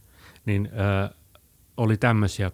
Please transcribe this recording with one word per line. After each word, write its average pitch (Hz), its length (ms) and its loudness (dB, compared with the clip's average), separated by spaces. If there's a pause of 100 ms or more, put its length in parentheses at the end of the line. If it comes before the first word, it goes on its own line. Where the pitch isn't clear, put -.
(460)
niin, 104 260 -2
ö, 101 440 -2 (640)
oli 110 200 2
tämmöisiä 104 560 0